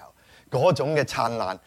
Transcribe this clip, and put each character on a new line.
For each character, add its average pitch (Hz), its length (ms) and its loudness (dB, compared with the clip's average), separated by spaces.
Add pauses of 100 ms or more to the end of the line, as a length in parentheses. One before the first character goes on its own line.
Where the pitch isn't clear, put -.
候， - 580 -10
嗰 175 140 4
種 147 240 0
嘅 139 80 2
燦 117 320 -2
爛， 95 200 -4 (100)